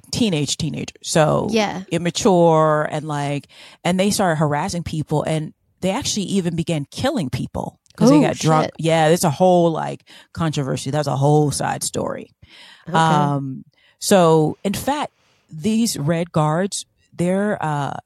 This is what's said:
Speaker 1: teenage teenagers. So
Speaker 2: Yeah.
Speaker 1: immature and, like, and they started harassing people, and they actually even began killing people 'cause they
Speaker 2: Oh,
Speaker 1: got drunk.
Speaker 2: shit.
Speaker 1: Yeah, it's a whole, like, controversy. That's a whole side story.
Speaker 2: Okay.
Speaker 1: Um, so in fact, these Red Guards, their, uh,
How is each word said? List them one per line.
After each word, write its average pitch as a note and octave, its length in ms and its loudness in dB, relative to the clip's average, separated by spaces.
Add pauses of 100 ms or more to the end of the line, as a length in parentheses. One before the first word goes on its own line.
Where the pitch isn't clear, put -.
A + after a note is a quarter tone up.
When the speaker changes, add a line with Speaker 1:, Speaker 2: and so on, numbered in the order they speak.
(120)
Speaker 1:
teenage D#3+ 460 0
teenagers. - 520 -8
So D3+ 400 2
Speaker 2:
Yeah. G#3 400 -2
Speaker 1:
immature E3 1040 2
and, D3+ 160 -6
like, C#3+ 400 -4 (360)
and F3+ 160 0
they G3 120 2
started F#3 240 2
harassing D#3+ 480 -2
people, - 400 -2
and D#3 320 -4 (260)
they F#3 80 0
actually G#3 380 -4
even F3 280 -2
began D#3+ 360 -2
killing B3+ 400 -2
people - 480 -6 (160)
'cause - 160 4
they - 60 4
Speaker 2:
Oh, - 40 4
Speaker 1:
got D3+ 140 0
drunk. D#3 300 0
Speaker 2:
shit. - 120 -8
Speaker 1:
Yeah, D#3+ 300 2
it's E3+ 160 2
a E3 80 2
whole, F3 400 4
like, C#3+ 360 -8 (260)
controversy. C#3+ 580 -4
That's D3 160 -2
a C#3 100 -2
whole D3 320 4
side C3+ 340 -4
story. - 480 -6 (560)
Speaker 2:
Okay. E3 100 -2
Speaker 1:
Um, C#3+ 680 0 (340)
so D#3+ 640 4
in G3 100 -2
fact, C#4 380 -4 (380)
these A3 480 0
Red E3 340 -2
Guards, E3 540 0 (260)
their, F#3+ 500 -2
uh, D3 440 -4